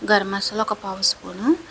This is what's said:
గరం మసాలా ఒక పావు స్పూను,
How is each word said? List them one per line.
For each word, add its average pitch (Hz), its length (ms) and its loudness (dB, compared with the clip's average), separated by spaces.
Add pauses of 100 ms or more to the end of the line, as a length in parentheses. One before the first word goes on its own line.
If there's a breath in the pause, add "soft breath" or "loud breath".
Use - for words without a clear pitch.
(100)
గరం 196 200 4
మసాలా 202 320 -2
ఒక 214 100 -2
పావు 196 300 -8
స్పూను, 196 540 0 (140 loud breath)